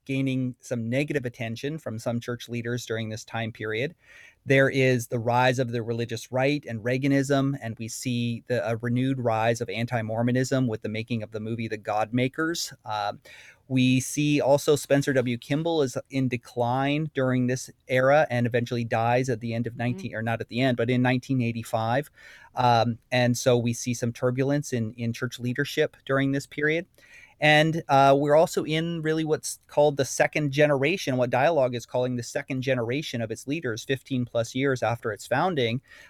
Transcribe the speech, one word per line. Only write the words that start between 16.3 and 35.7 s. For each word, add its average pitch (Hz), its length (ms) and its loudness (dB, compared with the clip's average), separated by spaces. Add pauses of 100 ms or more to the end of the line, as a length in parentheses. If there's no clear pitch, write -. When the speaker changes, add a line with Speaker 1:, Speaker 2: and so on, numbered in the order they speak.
Speaker 1:
during 127 320 0
this 127 240 -4 (160)
era 135 440 4
and 120 140 0
eventually 120 400 0
dies 120 460 2
at 113 100 -2
the 117 140 -6
end 117 140 -2
of 113 60 -12
Speaker 2:
Mm-hmm. 123 40 -16
Speaker 1:
nineteen, 127 360 -4
or 110 80 -6
not 113 180 -2
at - 80 -8
the 117 120 -4
end, 127 160 2
but 117 140 0
in 123 120 4
nineteen 127 380 0
eighty-five. 117 720 -2 (460)
Um, 120 420 4 (140)
and 123 260 4
so 123 180 4
we 117 160 0
see 120 220 -4
some 117 180 -4
turbulence 135 600 -2
in, 113 220 -2
in 117 180 -4
church 120 260 -6
leadership 135 640 -2
during 135 280 0
this 139 140 -4
period. 156 400 -2 (540)
And, 156 480 4
uh, 139 280 8
we're 147 200 4
also 175 260 2
in 165 400 -4
really 160 220 0
what's - 420 -4
called 147 300 2
the 135 80 2
second 147 480 0
generation, 147 640 2
what 123 140 2
Dialogue 131 440 2
is 117 120 -6
calling 127 280 -2
the 120 80 -4
second 135 400 -6
generation 127 600 -2
of 113 80 -4
its 113 180 -10
leaders, 127 360 -4
fifteen 131 420 -2
plus - 280 -4
years 135 280 0
after 113 300 -2
its - 140 -12
founding. 135 540 0 (300)